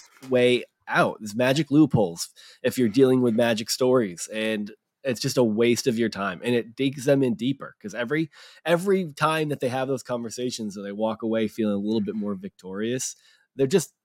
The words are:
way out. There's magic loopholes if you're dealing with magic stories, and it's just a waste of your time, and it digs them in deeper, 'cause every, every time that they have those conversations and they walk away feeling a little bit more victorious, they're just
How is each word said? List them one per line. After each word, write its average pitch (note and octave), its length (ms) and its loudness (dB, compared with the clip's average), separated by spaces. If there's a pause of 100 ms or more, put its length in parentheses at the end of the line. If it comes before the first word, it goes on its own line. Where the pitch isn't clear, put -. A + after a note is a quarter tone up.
(320)
way B2 320 4 (240)
out. A2+ 320 0
There's G#2 160 -10
magic C3 340 2
loopholes A#2+ 600 2 (340)
if B2+ 160 0
you're A#2+ 100 4
dealing C3 320 6
with A#2+ 140 2
magic A#2 340 0
stories, B2 640 0
and A2 380 -4 (320)
it's B2+ 180 -4
just C3 160 -2
a C3 60 6
waste A#2 420 2
of A#2 140 0
your A2+ 100 2
time, G2 340 -6
and A#2+ 120 0
it A#2 200 -4
digs C3+ 300 -4
them C#3 160 4
in B2 140 0
deeper, A#2 440 -6
'cause G2 140 -12
every, C3+ 380 -4 (340)
every F3 480 0
time D#3 360 0
that C#3+ 100 -4
they C3 100 -2
have C3 180 -2
those C3+ 140 -4
conversations A#2+ 720 -6
and G2+ 80 -12
they G2+ 80 -10
walk A2 300 -4
away A2 260 0
feeling G#2 280 -2
a - 20 -2
little G#2+ 240 -2
bit G2+ 140 -4
more G#2 180 -4
victorious, G2+ 800 -8 (400)
they're C3+ 120 0
just E3+ 260 0 (120)